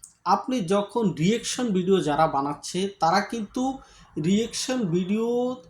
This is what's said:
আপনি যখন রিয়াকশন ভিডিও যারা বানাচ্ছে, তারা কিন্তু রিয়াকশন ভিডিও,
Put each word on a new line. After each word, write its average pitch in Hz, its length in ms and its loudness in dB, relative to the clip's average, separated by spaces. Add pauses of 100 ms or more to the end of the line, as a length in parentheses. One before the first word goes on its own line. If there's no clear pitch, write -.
(240)
আপনি 208 360 0
যখন 202 580 0
রিয়াকশন 226 500 0
ভিডিও 185 320 2
যারা 151 260 2
বানাচ্ছে, 147 640 -2 (120)
তারা 170 200 4
কিন্তু 254 580 -4 (400)
রিয়াকশন 214 640 0
ভিডিও, 226 760 0 (140)